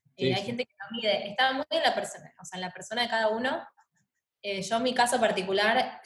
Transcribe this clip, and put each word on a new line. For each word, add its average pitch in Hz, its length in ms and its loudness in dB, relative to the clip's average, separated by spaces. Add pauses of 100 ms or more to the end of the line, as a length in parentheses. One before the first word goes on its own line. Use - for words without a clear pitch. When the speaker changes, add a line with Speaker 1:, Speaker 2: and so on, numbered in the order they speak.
(180)
Speaker 1:
Eh, 127 100 0
Speaker 2:
Sí, - 60 4
Speaker 1:
hay - 80 0
Speaker 2:
sí. 202 60 -6
Speaker 1:
gente 240 180 -4
que - 80 -20
no 208 240 -10
mide. 208 320 0
Está 262 240 2
muy 269 160 -2
en 320 120 0
la 269 140 4
persona, 156 340 -6 (120)
o - 20 -20
sea, 180 140 -14
en 185 40 -6
la 180 100 -6
persona 226 320 -6
de 233 40 -2
cada 226 220 2
uno. 240 280 -2 (840)
Eh, 196 200 -6
yo 226 160 0
en 240 60 -2
mi 254 100 2
caso 247 260 4
particular 202 880 2